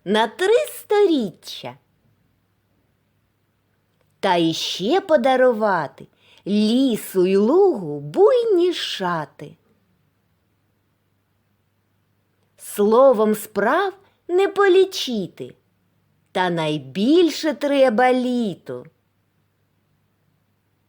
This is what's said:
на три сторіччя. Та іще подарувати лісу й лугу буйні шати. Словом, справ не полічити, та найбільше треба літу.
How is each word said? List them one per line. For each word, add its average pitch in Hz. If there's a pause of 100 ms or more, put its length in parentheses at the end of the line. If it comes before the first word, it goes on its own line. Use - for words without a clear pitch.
на 214
три 392 (140)
сторіччя. 294 (2500)
Та 190
іще 175
подарувати 247 (400)
лісу 214
й 190
лугу 214
буйні 370
шати. 165 (3000)
Словом, 220
справ 269 (360)
не 370
полічити, 359 (800)
та 185
найбільше 190
треба 254
літу. 240 (2000)